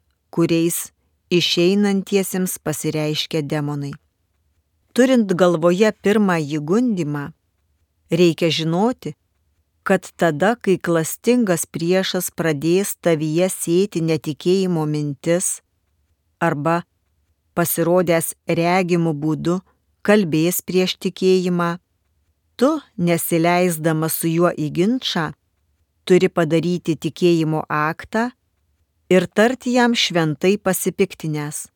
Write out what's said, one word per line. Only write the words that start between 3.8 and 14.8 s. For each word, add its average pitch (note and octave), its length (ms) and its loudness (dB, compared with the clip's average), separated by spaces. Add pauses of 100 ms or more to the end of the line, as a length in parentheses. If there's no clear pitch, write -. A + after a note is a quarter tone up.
Turint B3 320 4
galvoje F3+ 640 2
pirmąjį F3 720 0
gundymą, E3+ 600 -2 (840)
reikia E3+ 400 2
žinoti, E3 640 -2 (720)
kad F#3 320 0
tada, E3+ 400 0
kai F#3 240 0
klastingas F#3 880 0
priešas F3+ 640 -2
pradės E3 640 -2
tavyje E3 560 0
sėti F3+ 480 -2
netikėjimo E3 880 -2